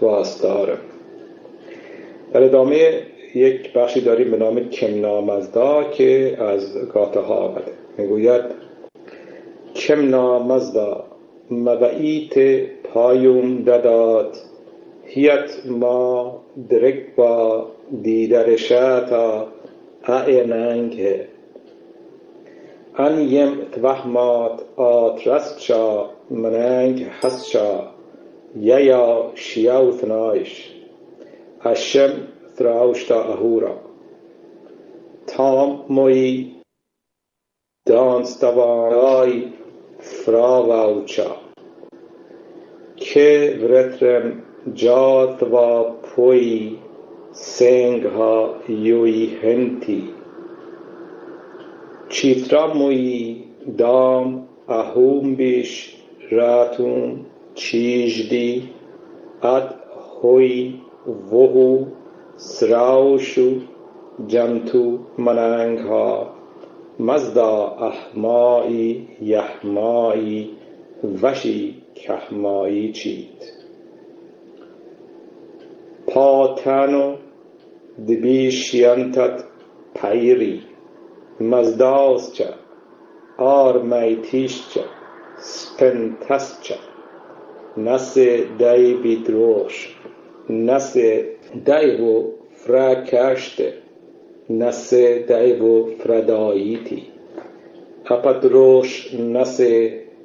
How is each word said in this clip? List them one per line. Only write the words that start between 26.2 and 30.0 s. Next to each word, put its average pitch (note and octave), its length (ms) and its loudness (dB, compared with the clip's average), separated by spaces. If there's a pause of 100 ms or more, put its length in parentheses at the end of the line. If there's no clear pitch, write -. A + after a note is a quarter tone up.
menang B2+ 800 -2 (100)
has B2+ 280 -4
cha, G#2 420 -4 (640)
yaya A#2 800 2
shiauth B2 680 0